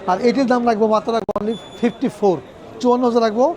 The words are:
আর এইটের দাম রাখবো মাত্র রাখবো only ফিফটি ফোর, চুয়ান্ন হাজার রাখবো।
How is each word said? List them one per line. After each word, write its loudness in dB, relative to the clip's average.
আর 0
এইটের 2
দাম 2
রাখবো 2
মাত্র -2
রাখবো -4
only -4
ফিফটি -2
ফোর, 2
চুয়ান্ন 2
হাজার 2
রাখবো। 2